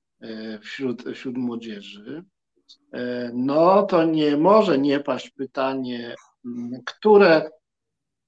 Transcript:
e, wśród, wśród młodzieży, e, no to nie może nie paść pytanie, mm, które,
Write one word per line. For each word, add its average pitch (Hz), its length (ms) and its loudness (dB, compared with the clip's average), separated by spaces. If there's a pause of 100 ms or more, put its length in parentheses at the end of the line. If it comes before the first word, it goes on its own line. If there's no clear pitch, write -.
(220)
e, 110 380 -14
wśród, 123 440 -8 (100)
wśród 127 240 -10
młodzieży, 113 840 -10 (680)
e, 123 400 -8
no 160 500 4
to 170 220 2
nie 151 320 0
może 180 420 4
nie 143 200 0
paść - 300 -8
pytanie, 131 880 -8 (300)
mm, 120 400 -12
które, 185 640 6 (800)